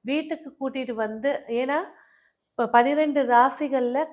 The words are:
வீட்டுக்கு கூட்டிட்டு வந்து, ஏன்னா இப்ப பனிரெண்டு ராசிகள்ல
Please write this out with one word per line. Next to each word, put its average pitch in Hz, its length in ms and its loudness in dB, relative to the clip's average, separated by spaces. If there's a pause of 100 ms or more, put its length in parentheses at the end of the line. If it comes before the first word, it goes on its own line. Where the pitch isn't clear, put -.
வீட்டுக்கு 311 600 -6
கூட்டிட்டு 262 320 -6
வந்து, 220 540 -4
ஏன்னா 254 300 -2 (720)
இப்ப 233 180 -2
பனிரெண்டு 277 540 4
ராசிகள்ல 254 920 2